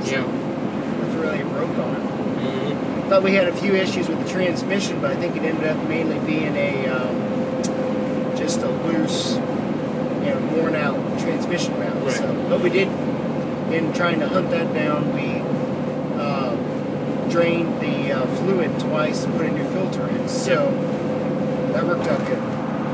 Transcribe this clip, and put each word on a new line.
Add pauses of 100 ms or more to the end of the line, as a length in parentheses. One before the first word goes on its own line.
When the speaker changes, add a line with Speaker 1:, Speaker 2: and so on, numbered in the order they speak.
Speaker 1:
So
Speaker 2:
Yeah.
Speaker 1:
nothing
really
broke
on
it.
Speaker 2:
Mm-hmm.
Speaker 1:
Thought
we
had
a
few
issues
with
the
transmission,
but
I
think
it
ended
up
mainly
being
a,
um, (1200)
just
a (200)
loose (840)
and
worn
out (220)
transmission
mount. (100)
Speaker 2:
Right.
Speaker 1:
So, (140)
but
we
did, (840)
in
trying
to
hunt
that
down,
we, (800)
uh, (760)
drained
the,
uh,
fluid
twice
and
put
a
new
filter
in.
So (1000)
that
worked
out
good. (560)